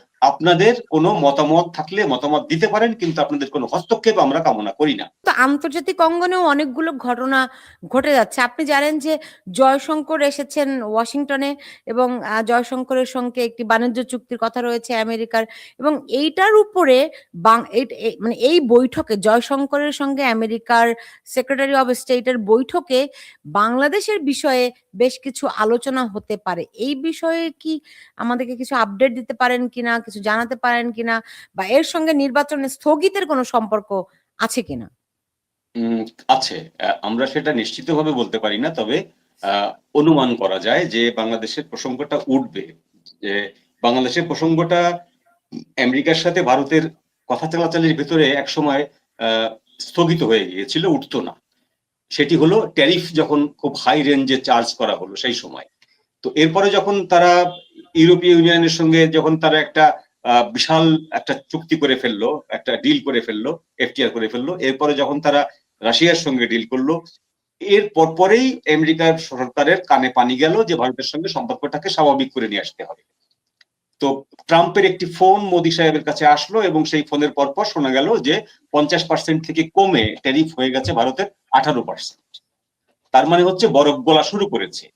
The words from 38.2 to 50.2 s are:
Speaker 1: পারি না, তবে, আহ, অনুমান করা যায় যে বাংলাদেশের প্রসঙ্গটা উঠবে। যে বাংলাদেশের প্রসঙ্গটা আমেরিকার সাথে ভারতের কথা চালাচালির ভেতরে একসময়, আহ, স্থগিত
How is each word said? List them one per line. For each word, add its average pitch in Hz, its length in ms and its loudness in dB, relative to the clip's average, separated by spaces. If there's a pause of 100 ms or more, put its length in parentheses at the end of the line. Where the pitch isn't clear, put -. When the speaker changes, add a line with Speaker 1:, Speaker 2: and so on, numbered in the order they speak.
Speaker 1:
পারি 104 180 -4
না, 139 120 -4
তবে, 139 360 -4 (360)
আহ, 101 320 -2 (200)
অনুমান 143 420 2
করা 95 240 -4
যায় 127 260 0
যে 117 260 0
বাংলাদেশের 113 520 -6
প্রসঙ্গটা 135 640 -8
উঠবে। 127 460 -4 (480)
যে 101 320 -6 (280)
বাংলাদেশের 127 460 0
প্রসঙ্গটা 170 720 0 (560)
আমেরিকার 135 600 -2
সাথে 175 260 0
ভারতের 139 400 2 (460)
কথা 127 200 -4
চালাচালির 165 500 0
ভেতরে 147 320 2
একসময়, 143 580 -2 (300)
আহ, 113 380 -2 (240)
স্থগিত 165 440 0